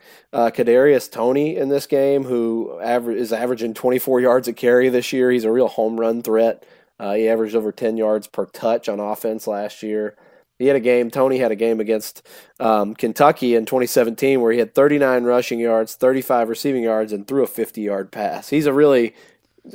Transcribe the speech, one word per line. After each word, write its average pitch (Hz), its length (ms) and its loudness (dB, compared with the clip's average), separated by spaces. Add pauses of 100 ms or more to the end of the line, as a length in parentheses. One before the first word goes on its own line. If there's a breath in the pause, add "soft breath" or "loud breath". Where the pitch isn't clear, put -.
(320 soft breath)
uh, 117 180 0
Kadarius 123 600 2
Toney 135 460 -2
in 139 120 -2
this 139 180 -2
game, 139 380 0
who 117 580 -4
aver-, 120 300 -2
is 113 200 -6
averaging 117 420 -4
twenty-four 127 460 0
yards 123 280 2
a 120 40 -4
carry 123 360 4
this 123 240 0
year. 127 180 2
He's 120 140 0
a 110 80 0
real 120 160 2
home 113 320 -2
run 117 220 -2
threat. 113 420 0 (340 soft breath)
Uh, 101 140 -6
he 110 160 0
averaged 113 260 0
over 107 180 -2
ten 113 260 -4
yards 107 280 0
per 98 200 -6
touch 117 420 -4
on 104 120 -4
offense 107 460 -6
last 104 360 -8
year. 107 340 -6 (420 soft breath)
He 127 100 0
had 139 80 4
a 127 40 -2
game, 120 300 2
Toney 135 260 0
had 120 160 0
a 104 40 -4
game 113 240 0
against, 107 460 -4 (320 loud breath)
um, 110 360 0
Kentucky 127 600 2
in 113 120 0
twenty 127 200 0
seventeen 127 540 0
where 117 120 2
he 120 60 0
had 113 160 -2
thirty-nine 139 500 2
rushing 123 360 0
yards, 113 340 0
thirty-five 127 540 0
receiving 127 340 -4
yards, 110 300 -2
and 101 140 -8
threw 135 160 -2
a 110 40 0
fifty-yard 101 640 -6
pass. - 380 -8
He's 147 160 0
a 143 80 2
really, 135 420 4 (600 soft breath)